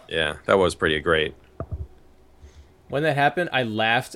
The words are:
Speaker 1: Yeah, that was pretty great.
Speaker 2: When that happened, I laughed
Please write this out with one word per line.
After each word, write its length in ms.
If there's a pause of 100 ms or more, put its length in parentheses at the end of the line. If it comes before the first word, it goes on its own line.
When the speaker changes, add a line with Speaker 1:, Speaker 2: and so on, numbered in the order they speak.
Speaker 1:
Yeah, 280 (100)
that 120
was 160
pretty 280
great. 340 (1500)
Speaker 2:
When 160
that 140
happened, 360
I 100
laughed 520